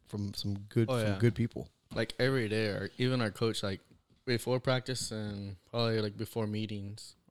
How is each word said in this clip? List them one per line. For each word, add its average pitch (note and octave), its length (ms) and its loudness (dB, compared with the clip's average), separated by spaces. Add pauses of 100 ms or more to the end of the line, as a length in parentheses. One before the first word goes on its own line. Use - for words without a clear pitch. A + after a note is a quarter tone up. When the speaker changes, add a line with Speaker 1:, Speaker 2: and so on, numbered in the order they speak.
Speaker 1:
from G2+ 280 -4
some G2+ 200 -2 (140)
good, A2+ 200 4
Speaker 2:
Oh, B2+ 120 2
Speaker 1:
from G#2+ 140 4
Speaker 2:
yeah. F#2 40 -4
Speaker 1:
good A2+ 160 6
people. - 340 -2 (240)
Speaker 2:
Like, A2 280 -2
every B2+ 280 2
day, G#2+ 200 2
our, G2 300 -2
even B2+ 220 4
our G#2+ 120 2
coach, A2 320 0
like, F#2+ 160 -2 (440)
before B2 360 0
practice B2+ 500 0
and G#2 460 -6 (160)
probably, A2+ 280 2
like, G#2 160 -2
before A2 300 -2
meetings, G#2 680 -6 (140)